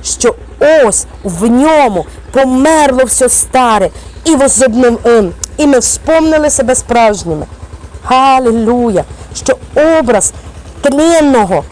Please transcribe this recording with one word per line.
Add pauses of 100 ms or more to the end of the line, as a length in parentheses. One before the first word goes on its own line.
що (500)
ось (180)
в
ньому (260)
померло
все
старе, (360)
і
возобнов-,
ем, (240)
і
ми
вспомнили
себе
справжніми. (580)
Галилуя! (320)
Що (420)
образ (480)
тленного